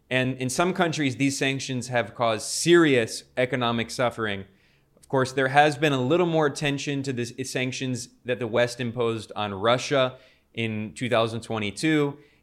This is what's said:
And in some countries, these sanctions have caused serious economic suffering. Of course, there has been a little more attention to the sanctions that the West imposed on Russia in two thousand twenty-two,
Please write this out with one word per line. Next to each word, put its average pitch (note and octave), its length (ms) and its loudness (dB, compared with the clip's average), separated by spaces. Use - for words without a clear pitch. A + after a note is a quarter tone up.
And B2+ 300 -2
in B2+ 100 -4
some F3 240 0
countries, D#3 440 -2
these C#3 200 0
sanctions C3 520 -4
have A#2+ 260 -2
caused A2+ 320 -2
serious D#3 800 4
economic A#2 540 0
suffering. A2 540 -4
Of - 120 -20
course, C3 240 0
there C3 160 4
has C3 280 6
been D3+ 160 2
a C3 80 2
little E3 260 4
more D#3+ 200 2
attention C#3 560 -2
to C#3 100 -4
the A#2+ 120 -4
sanctions B2+ 640 -6
that A#2 140 -2
the A#2+ 80 -4
West A#2+ 340 0
imposed A#2 540 -2
on G#2 180 -4
Russia B2 640 0
in A2 400 -4
two B2 140 -6
thousand A2+ 320 0
twenty-two, C#3+ 760 -2